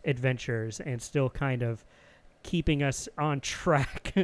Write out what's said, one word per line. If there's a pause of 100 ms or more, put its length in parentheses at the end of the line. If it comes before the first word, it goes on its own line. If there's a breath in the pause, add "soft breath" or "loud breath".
adventures
and
still
kind
of (580 soft breath)
keeping
us (100)
on
<laughs>
track